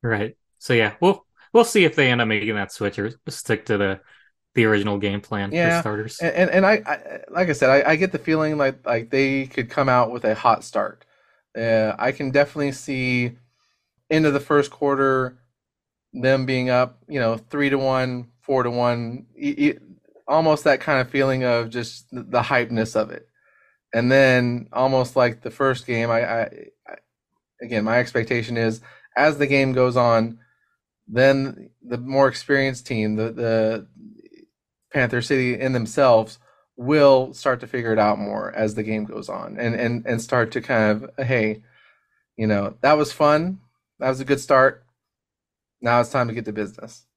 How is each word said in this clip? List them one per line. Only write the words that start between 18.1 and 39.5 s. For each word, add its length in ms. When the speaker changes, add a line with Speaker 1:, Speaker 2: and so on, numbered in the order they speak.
Speaker 2:
four 220
to 80
one, 560
e-, 340
e-, 80
almost 380
that 160
kind 200
of 100
feeling 340
of 260
just 400
the, 120
the 200
hypeness 540
of 140
it. 180
And 180
then 600
almost 440
like 260
the 80
first 360
game, 240
I, 140
I, 160
I, 60
again, 220
my 140
expectation 580
is 240
as 220
the 80
game 260
goes 240
on, 420
then 640
the 160
more 300
experienced 580
team, 300
the, 160
the 540
Panther 300
City 360
in 140
themselves 680
will 580
start 260
to 60
figure 260
it 60
out 200
more 360
as 200
the 80
game 220
goes 240
on 300